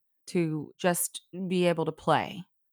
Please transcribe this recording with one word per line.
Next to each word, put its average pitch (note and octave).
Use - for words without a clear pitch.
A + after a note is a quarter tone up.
to D#3
just -
be F3+
able E3
to D#3
play. D3+